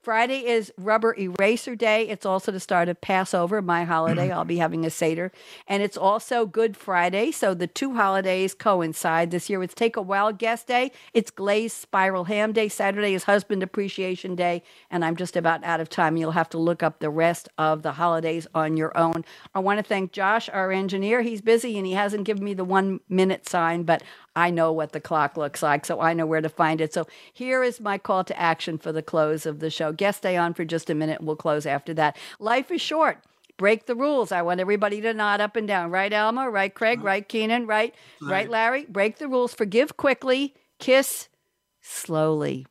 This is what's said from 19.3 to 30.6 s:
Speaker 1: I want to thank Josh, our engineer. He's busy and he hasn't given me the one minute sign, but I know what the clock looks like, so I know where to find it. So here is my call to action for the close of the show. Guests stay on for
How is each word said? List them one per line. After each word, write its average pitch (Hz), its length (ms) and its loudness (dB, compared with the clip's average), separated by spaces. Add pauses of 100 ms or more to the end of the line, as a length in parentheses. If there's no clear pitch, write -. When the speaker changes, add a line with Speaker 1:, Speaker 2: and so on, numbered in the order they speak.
Speaker 1:
I 196 60 0
want 202 180 2
to 214 40 -2
thank 190 300 -2
Josh, 208 380 0
our 190 200 -2
engineer. 196 520 0
He's 226 200 -4
busy 226 340 4
and 190 100 -4
he 185 60 -2
hasn't 202 320 -2
given 202 200 -4
me 202 100 -4
the 185 100 -4
one 190 440 2
minute 185 400 2
sign, 170 360 0
but 160 180 2 (340)
I 170 140 4
know 165 220 2
what 156 200 -4
the 156 80 -6
clock 151 360 0
looks 147 260 -4
like, 147 240 2
so 170 140 -4
I 165 120 2
know 165 140 0
where 160 140 0
to 156 80 -2
find 160 320 0
it. 156 120 -2
So 165 140 -4 (260)
here 254 300 -2
is 247 180 -2
my 202 180 -4
call 190 260 0
to - 140 -8
action 165 400 0
for 165 120 -8
the 156 120 -2
close 156 440 0
of 151 140 -6
the 160 100 -2
show. 156 220 -4
Guests 202 260 0
stay 185 180 0
on 170 180 2
for 175 100 -4